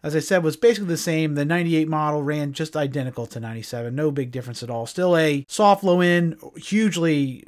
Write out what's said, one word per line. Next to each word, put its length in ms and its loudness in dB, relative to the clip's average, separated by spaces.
as 140 -2
I 40 2
said, 220 2
was 140 0
basically 320 2
the 80 0
same. 380 0
The 100 0
ninety-eight 440 2
model 340 0
ran 320 -4
just 200 -6
identical 520 -4
to 140 -12
ninety-seven. 540 -8
No 160 0
big 200 -4
difference 320 -10
at 80 -8
all. 160 -6
Still 280 0
a 320 2
soft 380 2
low 160 4
end, 360 4
hugely 920 0